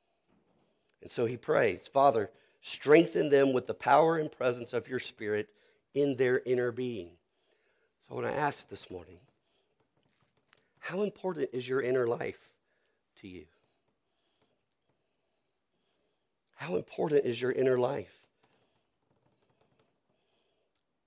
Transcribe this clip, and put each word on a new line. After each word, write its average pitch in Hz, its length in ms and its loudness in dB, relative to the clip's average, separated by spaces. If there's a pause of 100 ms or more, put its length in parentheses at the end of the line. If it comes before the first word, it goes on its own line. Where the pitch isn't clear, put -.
(1000)
And - 100 -18
so 127 140 -4
he 113 120 -4
prays, 117 500 0
"Father, 135 440 2 (300)
strengthen 165 720 2
them 139 220 6
with 123 160 0
the 110 60 -4
power 160 440 4
and 156 120 -4
presence 123 420 -4
of 120 160 -4
your 127 120 -4
Spirit 107 480 -6 (460)
in 139 220 2
their 127 240 2
inner 123 320 -2
being." 113 440 -8 (880)
So - 100 -20
I 123 100 -8
want 120 40 -4
to 123 120 -4
ask 147 300 -4
this - 220 -16
morning, 87 300 -16 (1600)
how 180 240 -8
important 185 500 -4
is 123 160 -8
your 131 120 0
inner 127 260 0
life - 440 -6 (680)
to 101 120 -20
you? 87 180 -18 (3000)
How 175 200 -6
important 156 480 0
is 117 160 -4
your 127 120 -2
inner 131 260 2
life? 123 480 -4 (2750)